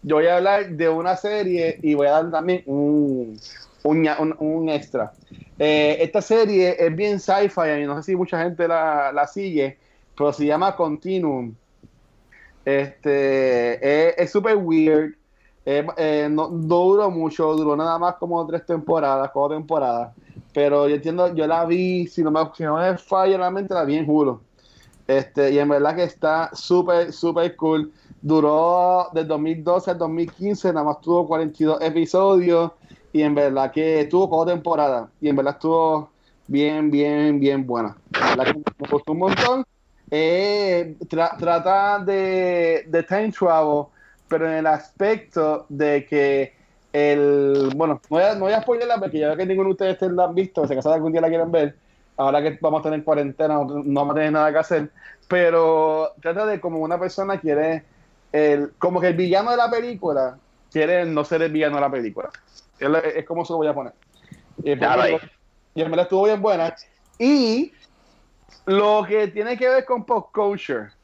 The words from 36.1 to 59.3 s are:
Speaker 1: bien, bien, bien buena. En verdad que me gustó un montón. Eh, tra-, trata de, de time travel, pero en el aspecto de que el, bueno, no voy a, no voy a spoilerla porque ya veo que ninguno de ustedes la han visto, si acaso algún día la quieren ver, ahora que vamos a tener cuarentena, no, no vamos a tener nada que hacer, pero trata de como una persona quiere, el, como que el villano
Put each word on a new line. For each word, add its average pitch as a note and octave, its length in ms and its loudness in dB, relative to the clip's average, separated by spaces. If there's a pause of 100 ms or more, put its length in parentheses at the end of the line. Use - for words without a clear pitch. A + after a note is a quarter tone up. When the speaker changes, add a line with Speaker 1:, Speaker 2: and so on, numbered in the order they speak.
Speaker 1:
bien, D3 440 0
bien, D3 500 0
bien C#3 260 0
buena. A#2 300 -6 (180)
En - 220 0
verdad C3 160 0
que D#3 60 -4
me C#3+ 300 -8
gustó D3 240 -2
un E3 60 -4
montón. A#3+ 460 0 (460)
Eh, F3 840 0 (140)
tra-, E3 300 -2
trata F#3 600 0
de, F#3 880 0
de E3 160 0
time G#3 300 -2
travel, D#3 540 2 (420)
pero D#3+ 180 0
en D#3+ 120 -2
el D#3+ 80 -2
aspecto D#3+ 1040 -2
de C#3+ 380 0
que C#3 480 0 (380)
el, C#3+ 840 2
bueno, D#3 200 0
no - 140 -10
voy D#3+ 140 2
a, G#3 120 2
no G3 80 -6
voy F#3+ 100 0
a A3 100 0
spoilerla A#3+ 380 -2
porque D#3 180 -6
ya D3+ 100 0
veo D3+ 80 -2
que F#3 100 -4
ninguno F#3+ 280 0
de F#3+ 160 -2
ustedes F#3 220 -2
la F3+ 120 2
han F3 100 -4
visto, F3+ 320 -2
si C3+ 80 -2
acaso C#3+ 180 0
algún D#3+ 200 0
día E3 100 0
la D#3+ 60 2
quieren E3 220 0
ver, D3+ 240 0 (420)
ahora C#3 260 2
que D3 180 -4
vamos D#3 200 0
a - 40 -16
tener D#3 180 -4
cuarentena, D3+ 520 0
no, D3 100 0
no C#3 360 -4
vamos C#3+ 120 -2
a D3+ 60 0
tener D3+ 140 0
nada D3+ 200 2
que D3+ 60 2
hacer, D#3 320 -2 (380)
pero D#3+ 920 2
trata E3+ 260 -4
de G3+ 140 -4
como E3 180 -6
una D#3+ 220 -4
persona F#3+ 400 -4
quiere, D#3 440 -2 (480)
el, D3 460 2
como F3+ 220 0
que F3+ 80 2
el E3+ 80 2
villano F#3 340 0